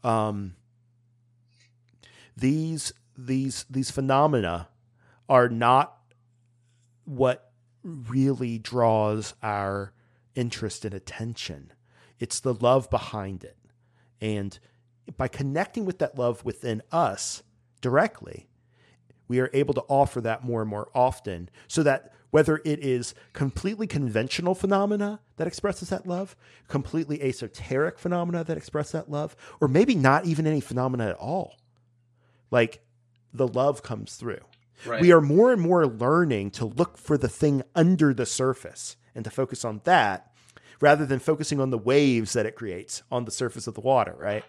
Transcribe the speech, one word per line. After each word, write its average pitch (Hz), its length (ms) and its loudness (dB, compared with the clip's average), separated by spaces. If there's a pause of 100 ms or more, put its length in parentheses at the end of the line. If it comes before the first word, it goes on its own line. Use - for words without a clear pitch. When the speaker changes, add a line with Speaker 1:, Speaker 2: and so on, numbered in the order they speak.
Speaker 1:
um, 107 520 -2 (1800)
these, 156 580 -2 (240)
these, 131 520 -4
these 131 220 -4
phenomena 135 760 0 (640)
are 123 200 6
not 120 480 2 (1080)
what 127 460 -2 (320)
really 131 760 -2
draws 110 840 0
our 101 520 -4 (420)
interest 117 500 -6
and 101 80 -6
attention. 95 800 -12 (460)
It's - 200 -6
the 127 140 -2
love 120 360 4
behind 98 540 -6
it. - 140 -20 (600)
And 104 380 -4 (600)
by 131 100 -2
connecting 147 580 -4
with 185 140 -6
that - 180 -4
love 120 280 -2
within 113 360 -6 (100)
us 135 500 -2 (400)
directly, - 680 0 (800)
we 123 120 0
are 127 140 0
able 139 200 2
to 131 140 -2
offer 135 340 2
that 113 220 -4
more 120 180 -2
and 110 80 -4
more 104 240 -8
often, 104 560 0 (180)
so 165 160 0
that 139 300 0 (180)
whether 156 340 4
it 151 140 -2
is 127 340 -2 (200)
completely 196 520 -4
conventional 135 680 -2
phenomena 202 640 -2 (180)
that 165 100 -4
expresses 185 420 -6
that - 180 -6
love, 180 280 -6 (320)
completely 147 540 -4
esoteric 131 760 -4
phenomena 175 440 -4
that 160 140 -6
express - 340 -8
that 156 200 -8
love, 147 240 -6 (240)
or 151 80 2
maybe 185 280 4
not 139 300 4
even 160 220 0
any 156 140 0
phenomena 123 480 -2
at 87 80 -4
all. - 380 -6 (960)
Like, 117 320 2 (520)
the 127 140 0
love 131 360 0
comes 107 320 -12
through. - 260 -10 (440)
Speaker 2:
Right. - 160 -2
Speaker 1:
We 175 100 10
are 165 100 10
more 185 320 6
and 202 80 0
more 170 240 4
learning 120 640 0
to - 140 -6
look 120 320 -2
for - 200 0
the 123 120 0
thing 143 320 0 (140)
under 165 380 4
the 120 120 -2
surface - 720 -6 (160)
and 117 120 -10
to 113 60 -10
focus 131 320 -4
on 107 200 -6
that 117 480 2 (480)
rather 147 260 6
than 131 140 0
focusing 151 400 -2
on 131 100 0
the 123 80 -2
waves 123 560 4
that 110 120 0
it 110 100 -6
creates 101 560 -10
on 123 140 -4
the 110 60 -12
surface 117 360 -6
of 113 80 -10
the 107 60 -12
water, 117 360 2
right? 104 320 -4